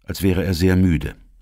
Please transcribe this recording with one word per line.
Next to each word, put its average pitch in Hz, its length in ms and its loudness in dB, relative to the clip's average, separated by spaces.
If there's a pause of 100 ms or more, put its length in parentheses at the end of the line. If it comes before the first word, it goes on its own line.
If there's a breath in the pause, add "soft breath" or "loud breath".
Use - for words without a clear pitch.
als - 180 -12
wäre 90 240 0
er 95 80 -2
sehr 92 220 2
müde. 87 400 0 (260)